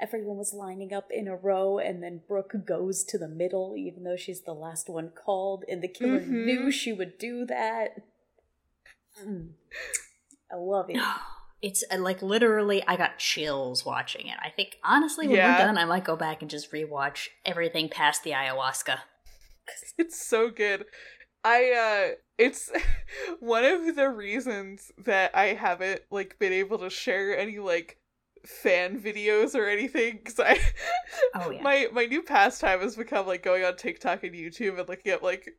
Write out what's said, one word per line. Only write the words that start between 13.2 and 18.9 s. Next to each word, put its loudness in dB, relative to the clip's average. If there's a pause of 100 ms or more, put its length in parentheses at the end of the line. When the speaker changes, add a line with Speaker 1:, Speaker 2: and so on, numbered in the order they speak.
Speaker 3:
watching -6
it. -10
I -8
think, -6
honestly, 4
when 6
Speaker 2:
Yeah. 8
Speaker 3:
we're 8
done, 4
I 4
might 2
go 0
back -4
and -12
just -10
rewatch -4 (180)
everything -2
past 2
the -4
ayahuasca. -2 (960)